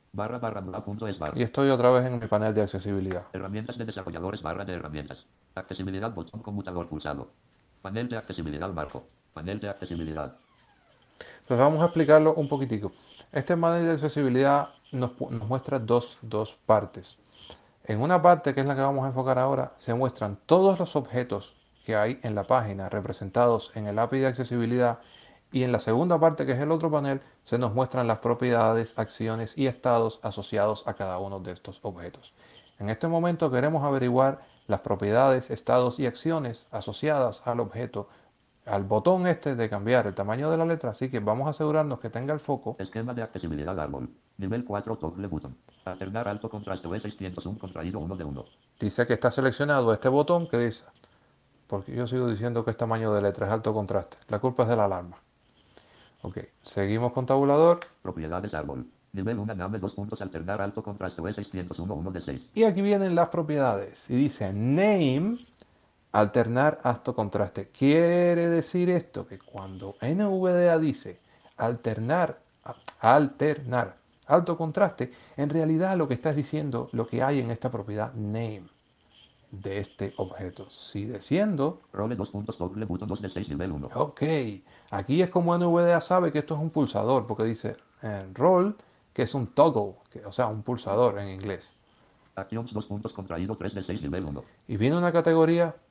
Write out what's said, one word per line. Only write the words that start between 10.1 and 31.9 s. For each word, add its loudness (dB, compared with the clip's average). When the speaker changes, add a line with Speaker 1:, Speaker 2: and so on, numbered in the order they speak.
Speaker 2:
Entonces 0
vamos 6
a 6
explicarlo 6
un 0
poquitico. -2
Este 0
panel 2
de 2
accesibilidad 2
nos -2
pu-, -8
nos -6
muestra -2
dos, 0
dos -6
partes. 2
En -2
una 4
parte, 6
que 0
es 0
la 0
que 0
vamos 0
a -2
enfocar 2
ahora, 0
se -2
muestran -2
todos 6
los -4
objetos -4
que -2
hay 2
en -4
la 0
página 0
representados 0
en -6
el -2
api 0
de 2
accesibilidad, 0
y 0
en 0
la 2
segunda 2
parte, 4
que 0
es 0
el 0
otro 0
panel, 0
se -2
nos 0
muestran 0
las 2
propiedades, 2
acciones -4
y 2
estados 0
asociados -2
a -4
cada -6
uno -8
de -10
estos -16
objetos. -12